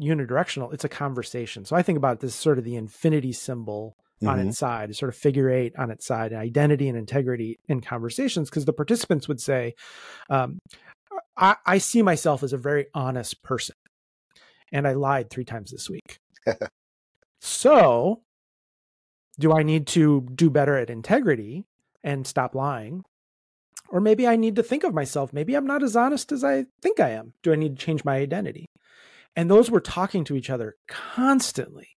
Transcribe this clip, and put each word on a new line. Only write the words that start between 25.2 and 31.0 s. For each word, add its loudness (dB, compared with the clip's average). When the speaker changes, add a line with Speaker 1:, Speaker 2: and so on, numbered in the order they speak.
Speaker 1:
maybe -4
I'm -2
not 0
as 0
honest 0
as -4
I 0
think 0
I 4
am. -10
Do 4
I 4
need -2
to -10
change -2
my 0
identity? -6
And 0
those 8
were 4
talking -2
to -4
each -4
other -4
constantly, -2